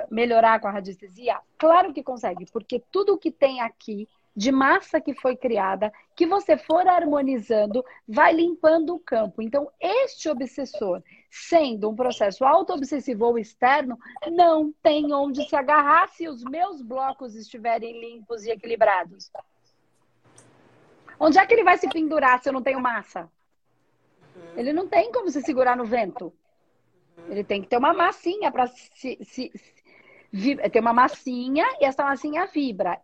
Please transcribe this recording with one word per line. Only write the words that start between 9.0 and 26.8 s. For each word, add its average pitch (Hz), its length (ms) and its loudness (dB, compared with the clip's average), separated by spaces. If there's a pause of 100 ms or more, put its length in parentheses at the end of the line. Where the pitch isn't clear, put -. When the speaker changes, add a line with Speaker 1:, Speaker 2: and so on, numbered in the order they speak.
Speaker 1:
Então, 285 360 -4
este 427 500 -2
obsessor, 240 720 -6 (280)
sendo 233 580 0
um 220 60 -4
processo 233 500 -2
auto-obsessivo 277 800 0
ou 233 120 2
externo, 247 600 0 (320)
não 330 420 4 (100)
tem 302 300 2
onde 285 360 -2
se - 60 -2
agarrar 294 540 4
se 330 200 -12
os 247 160 -14
meus 320 360 -6
blocos 262 540 -8
estiverem 226 640 -6
limpos 233 440 -14
e 226 60 -6
equilibrados. 202 800 -2 (1900)
Onde 311 180 6
é 381 80 6
que - 80 4
ele 440 100 4
vai 349 140 6
se 339 100 -2
pendurar 285 540 0
se 294 60 -4
eu 269 40 -2
não 262 100 -6
tenho 269 180 -2
massa? 208 500 -8 (1040)
Speaker 2:
Uhum. 180 80 -20 (140)
Speaker 1:
Ele 247 160 -4
não 349 160 -4
tem 415 240 0
como 403 180 -4
se 277 120 -6
segurar 254 340 0
no 247 80 -6
vento. 208 480 -6 (840)